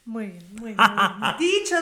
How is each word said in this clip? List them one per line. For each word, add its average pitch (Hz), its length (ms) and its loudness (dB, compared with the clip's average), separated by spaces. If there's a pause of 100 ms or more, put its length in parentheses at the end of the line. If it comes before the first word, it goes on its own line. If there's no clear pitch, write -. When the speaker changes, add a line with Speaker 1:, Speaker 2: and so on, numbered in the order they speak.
Speaker 1:
Muy 226 220 -8
bien, 175 200 -16 (120)
muy 226 140 -10
bien, 196 40 -4
muy 208 180 6 (260)
bien. - 160 0
Speaker 2:
<laughs> - 20 -8
Speaker 1:
Dicho 359 420 2